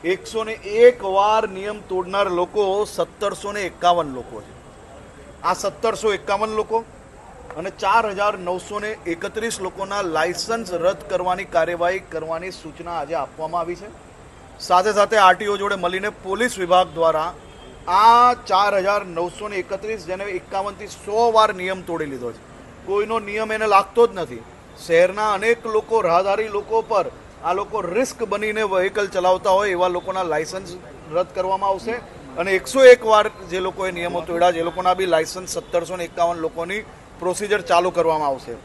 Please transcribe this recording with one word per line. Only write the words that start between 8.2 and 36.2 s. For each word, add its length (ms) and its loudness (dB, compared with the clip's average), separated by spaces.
નવસો 400 -6
ને 120 -6
એકત્રીસ 540 -6
લોકોના 420 -6
લાયસન્સ 720 -4
રદ 360 0
કરવાની 360 -2
કાર્યવાહી 540 0
કરવાની 520 -8
સૂચના 480 -12
આજે 160 -8
આપવામાં 460 -6
આવી 140 -6
છે. 140 -16
સાથે 320 4
સાથે 240 4
આરટીઓ 400 6
જોડે 200 -2
મળીને 340 -2
પોલીસ 360 -2
વિભાગ 300 4
દ્વારા 460 0
આ 460 8
ચાર 320 4
હજાર 260 0
નવસો 440 -6
ને 80 -8
એકત્રીસ 500 -8
જેને 180 -8
એકાવનથી 640 -8
સો 460 0
વાર 220 4
નિયમ 280 -6
તોડી 240 -6
લીધો 260 -8
છે, 100 -18
કોઈનો 320 -2
નિયમ 340 -6
એને 140 -2
લાગતો 400 4
જ 80 -2
નથી. 280 -8
શહેરના 460 4
અનેક 340 0
લોકો, 340 0
રાહદારી 480 2
લોકો 340 -2
પર 240 0
આ 80 0
લોકો 280 -4
રિસ્ક 440 -2
બનીને 380 -4
વ્હીકલ 440 0
ચલાવતા 440 2
હોય 200 2
એવા 180 0
લોકોના 340 -4
લાયસન્સ 480 -4
રદ 220 0
કરવામાં 360 -2
આવશે 240 -4
અને 140 -2
એકસો 320 2
એક 200 12
વાર 220 6
જે 100 -4
લોકોએ 300 -4
નિયમો 300 -6
તોડ્યા, 300 2
જે 120 -2
લોકોના 320 0
બી 120 -2
લાયસન્સ, 440 -2
સત્તરસો 460 -4
ને 80 -8
એકાવન 340 -2